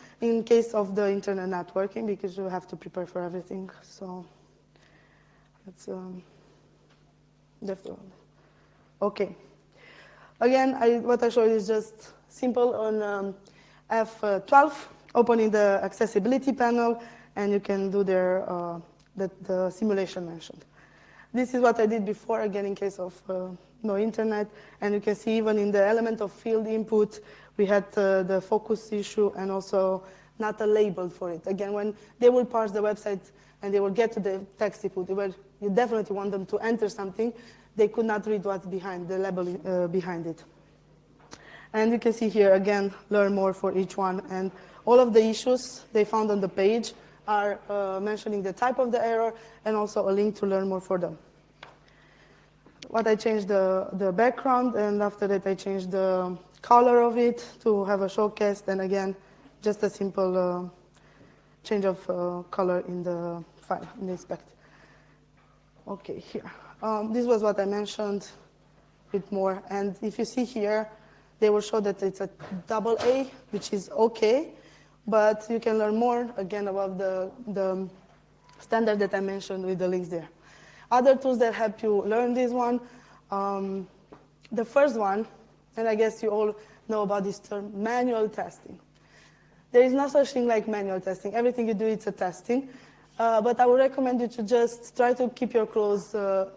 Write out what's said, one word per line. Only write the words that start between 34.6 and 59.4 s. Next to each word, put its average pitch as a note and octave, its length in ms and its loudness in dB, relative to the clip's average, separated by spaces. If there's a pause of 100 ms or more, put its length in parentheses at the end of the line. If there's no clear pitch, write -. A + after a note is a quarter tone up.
input, F#3+ 260 -6
where G3 220 -4 (300)
you G#3 80 -2
definitely G#3+ 460 0
want G3+ 160 -4
them F#3+ 160 -6
to G#3 120 -4
enter A3 300 0
something, G3+ 440 -6 (420)
they G#3+ 120 4
could A3+ 180 -2
not G#3 200 -2
read G#3 180 -2
what's F#3+ 220 -4
behind, F3+ 420 -8
the F#3 120 -4
label, F3+ 480 -4
uh, F3+ 200 0
behind E3+ 380 -4
it. E3 180 -10 (1300)
And A3 180 4
you A#3 80 2
can A3+ 140 2
see A3+ 160 0
here, G3 240 6
again, G3 400 2 (180)
learn G3+ 240 4
more F#3+ 180 2
for F#3 240 -2
each F#3+ 200 -2
one. F#3+ 340 -2
And F#3+ 200 -4 (340)
all B3 140 8
of A#3+ 140 6
the A3 100 8
issues B3 680 -2
they G#3+ 100 4
found G#3+ 280 0
on G3+ 100 0
the F#3+ 80 -2
page G#3+ 440 0 (340)
are, G#3 320 0 (100)
uh, G3 300 -4
mentioning G#3 420 -4
the F#3+ 120 -4
type B3+ 260 0
of B3 120 2
the A3+ 140 0
error A3+ 280 0 (320)
and G#3+ 100 0
also G#3 340 0
a - 20 2
link G#3 260 0
to G3+ 80 -4
learn F#3+ 240 0
more F#3 100 -4
for F#3+ 180 -2
them. E3+ 200 -4 (1700)
What A3 180 0
I A3 100 4
changed G#3+ 340 -2
the, F#3+ 420 2
the F#3+ 220 -2
background, B3 640 2
and G#3 280 0
after G3+ 240 -2
that G3 180 0
I F#3+ 80 0
changed F#3 380 -6
the F#3 460 0 (240)
color A#3+ 400 8
of A#3 160 2
it A#3+ 280 2 (180)
to G#3 200 2
have G3 180 0
a F#3+ 60 0
showcase, G#3 580 0
and F#3+ 140 -2
again, F#3+ 340 -2 (480)